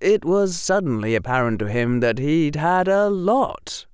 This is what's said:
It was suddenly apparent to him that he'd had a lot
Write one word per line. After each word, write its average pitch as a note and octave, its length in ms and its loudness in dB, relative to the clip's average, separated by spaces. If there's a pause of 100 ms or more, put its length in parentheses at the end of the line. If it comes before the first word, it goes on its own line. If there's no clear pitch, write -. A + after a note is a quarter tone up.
It G3+ 240 2
was F#3 360 0
suddenly A#2+ 540 0
apparent A#2+ 460 0
to G#2 80 -4
him A#2+ 320 0
that A#2 180 0
he'd D3 380 0
had F3+ 300 0
a G3+ 220 2
lot G3+ 840 -2